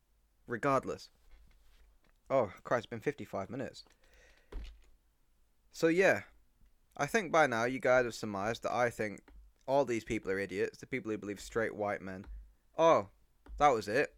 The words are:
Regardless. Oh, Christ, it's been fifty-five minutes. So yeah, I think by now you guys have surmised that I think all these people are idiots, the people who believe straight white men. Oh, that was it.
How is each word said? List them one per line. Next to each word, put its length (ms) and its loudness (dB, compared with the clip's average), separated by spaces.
Regardless. 640 -2
Oh, 220 2
Christ, 220 -2
it's 40 -20
been 100 -10
fifty-five 500 -6
minutes. 340 -10
So 160 2
yeah, 340 4
I 80 -2
think 260 -2
by 160 6
now 180 0
you 140 -2
guys 260 4
have 100 -4
surmised 480 -4
that 100 -2
I 160 2
think 320 -6
all 200 2
these 180 -2
people 280 -4
are 80 0
idiots, 400 -2
the 80 -16
people 240 -6
who 60 -2
believe 220 -8
straight 360 -4
white 260 -2
men. 240 -12
Oh, 300 6
that 100 6
was 180 0
it. 300 0